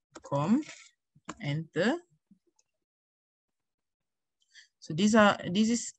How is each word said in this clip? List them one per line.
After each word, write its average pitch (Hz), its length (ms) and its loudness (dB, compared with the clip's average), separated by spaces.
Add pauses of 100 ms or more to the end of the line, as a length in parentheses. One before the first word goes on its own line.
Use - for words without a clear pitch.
(280)
com. 160 320 0 (800)
Enter. 160 560 -4 (2750)
So - 140 -10
these 208 220 2
are, 208 220 6 (100)
this 214 220 0
is - 300 -4